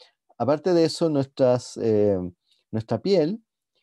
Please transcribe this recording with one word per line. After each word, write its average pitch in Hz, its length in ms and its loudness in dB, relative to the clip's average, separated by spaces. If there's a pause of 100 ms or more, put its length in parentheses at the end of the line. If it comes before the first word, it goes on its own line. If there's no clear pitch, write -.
(400)
Aparte 190 340 0
de 165 120 4
eso, 165 240 -2
nuestras, 135 680 0
eh, 104 400 2 (540)
nuestra 113 280 -6
piel 185 440 -2 (400)